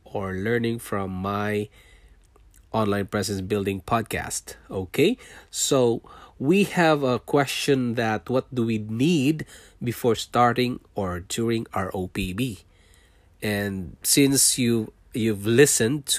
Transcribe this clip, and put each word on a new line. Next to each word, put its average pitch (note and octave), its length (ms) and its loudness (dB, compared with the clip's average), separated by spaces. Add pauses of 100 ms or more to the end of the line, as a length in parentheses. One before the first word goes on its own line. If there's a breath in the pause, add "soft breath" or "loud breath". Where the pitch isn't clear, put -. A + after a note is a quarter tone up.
or F#2+ 320 -8
learning A#2 460 -2
from F#2+ 340 -6
my G#2 540 -2 (1040 soft breath)
Online G2+ 340 0
Presence G2 360 -4
Building G2 380 -2
podcast. - 760 -6 (120)
Okay, B2+ 480 0 (360 loud breath)
so B2 500 2 (360 loud breath)
we F#3 260 4
have D#3+ 380 2
a B2 160 0
question C3 760 0
that A2 340 -2
what B2+ 260 -2
do B2 80 0
we A2+ 140 0
need C3+ 680 0 (360 loud breath)
before A#2+ 320 0
starting B2 640 0 (160)
or F2+ 260 -4
during A2+ 520 -2
our F#2+ 220 -4
O F#2 140 -4
P F#2 260 -6
B? A#2+ 260 -4 (800 soft breath)
And G2+ 600 -4
since C#3 560 4
you, A#2 340 0 (220)
you've G#2+ 320 -2
listened B2+ 580 4 (140)